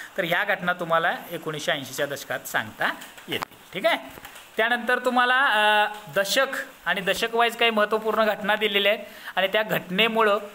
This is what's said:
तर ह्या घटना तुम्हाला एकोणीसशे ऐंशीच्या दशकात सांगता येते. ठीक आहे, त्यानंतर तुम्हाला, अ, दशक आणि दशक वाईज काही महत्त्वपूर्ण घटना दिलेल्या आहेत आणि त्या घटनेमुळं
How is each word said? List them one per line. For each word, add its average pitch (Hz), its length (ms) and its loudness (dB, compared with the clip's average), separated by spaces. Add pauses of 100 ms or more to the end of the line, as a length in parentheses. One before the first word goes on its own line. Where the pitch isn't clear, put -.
(180)
तर 190 60 -2
ह्या 175 200 0
घटना 180 300 0
तुम्हाला 170 440 0 (140)
एकोणीसशे 156 400 -4
ऐंशीच्या 139 340 -4
दशकात 131 340 -6
सांगता 147 540 -4 (340)
येते. - 280 -8 (180)
ठीक 196 120 -2
आहे, 320 120 2 (600)
त्यानंतर 233 420 0
तुम्हाला, 254 440 2
अ, 214 440 4 (280)
दशक 196 320 2 (380)
आणि 185 160 0
दशक 208 340 -2
वाईज 226 220 2
काही 233 140 4
महत्त्वपूर्ण 214 540 2
घटना 202 300 0
दिलेल्या 202 360 2
आहेत 214 140 -2 (300)
आणि 190 120 2
त्या 214 160 2
घटनेमुळं 208 720 2 (180)